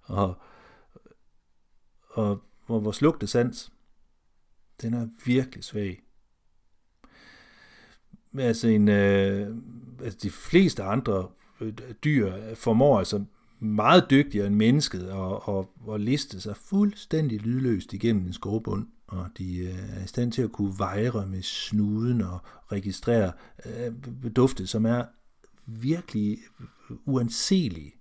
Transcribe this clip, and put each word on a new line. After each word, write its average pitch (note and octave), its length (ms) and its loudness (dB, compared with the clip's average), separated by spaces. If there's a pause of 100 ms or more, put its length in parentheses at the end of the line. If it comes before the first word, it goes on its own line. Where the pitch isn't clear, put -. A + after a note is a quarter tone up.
Og, G2 340 -2 (1700)
og, G#2 340 -2 (220)
og A2+ 180 -2
vores G#2+ 180 -2
lugtesans, B2+ 680 0 (1080)
den A#2 120 -4
er A#2 140 -4 (180)
virkelig B2+ 380 0
svag. G2+ 400 -6 (2250)
Altså A#2+ 300 2
en, G#2+ 200 6
øh, G2+ 680 4 (460)
altså A2+ 200 -10
de G2 60 -2
fleste E3+ 540 2
andre, G2 460 -2 (320)
øh, A2 120 -6 (300)
dyr A2 520 0
formår A#2+ 440 6
altså G2+ 260 -2 (380)
meget A2 460 6
dygtigere C3+ 380 2
end G2+ 80 2
mennesket A2 480 4
at, F#2+ 520 -4
at, G#2 380 -8
at G#2 80 -4
liste G#2+ 400 -2
sig G#2 160 -10
fuldstændig D#3+ 840 0
lydløst A#2+ 520 -2
igennem G2+ 320 2
en F2+ 80 -6
skovbund, G2+ 540 -4 (200)
og F2+ 200 -8 (100)
de, F#2 200 -6
øh, F#2 400 -8
er F#2+ 60 -10
i F#2+ 40 -10
stand A#2+ 240 -2
til B2+ 100 -2
at A2 100 -2
kunne G2+ 260 -4
vejre G2+ 500 -2
med F#2+ 140 -6
snuden G#2+ 800 -2
og F2+ 180 -4 (320)
registrere, G2+ 600 0 (340)
øh, A#2+ 680 -10
dufte, B2+ 320 2
som A2 180 0
er A#2+ 200 0 (600)
virkelig A2+ 720 -4 (680)
uanselige. A#2 960 -2